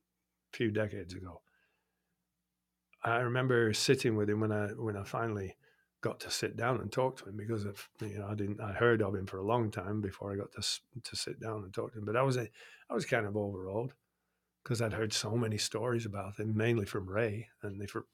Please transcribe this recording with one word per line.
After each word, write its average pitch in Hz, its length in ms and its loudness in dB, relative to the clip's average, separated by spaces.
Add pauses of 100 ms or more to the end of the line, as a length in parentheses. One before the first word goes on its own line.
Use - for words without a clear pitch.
(540)
a - 40 -12
few 113 140 4
decades 101 420 -2
ago, 92 280 -12 (1600)
I 117 140 4
remember 120 560 4
sitting 127 420 4
with 104 140 2
him 107 100 4
when 107 120 2
I, 104 180 0
when 110 280 -4
I 98 60 -6
finally 104 520 -4 (460)
got - 200 -2
to - 100 -8
sit - 240 -2
down 113 260 2
and 104 100 -6
talk 131 260 0
to - 120 -14
him 101 80 -10
because 104 280 -2
of, 101 220 -10 (140)
you 101 180 -6
know, 101 80 -6
I 107 80 -4
didn't, 104 260 -2
I 107 100 -4
heard 117 300 6
of 101 140 0
him 95 100 -2
for 95 120 -8
a 95 80 -4
long 113 260 2
time 104 300 -4
before 101 300 -4
I 98 40 -4
got 98 180 -6
to - 60 -12
s-, - 220 -4 (220)
to - 120 -10
sit - 240 -6
down 107 240 -6
and 95 100 -14
talk 110 200 -4
to 110 60 -10
him. 101 60 -6
But 107 100 0
I 127 60 6
was, 131 160 4
I 117 100 -2 (460)
was 214 120 0
kind 113 200 2
of 101 100 -2
overawed 101 580 -2 (720)
'cause 117 180 0
I'd 107 120 2
heard 110 200 0
so 110 220 0
many 110 240 2
stories 117 480 0
about 98 320 -6
him, 107 180 0
mainly 113 280 4
from 95 220 -4
Ray. 107 420 0 (120)
And 101 220 -6
if 98 120 -8 (180)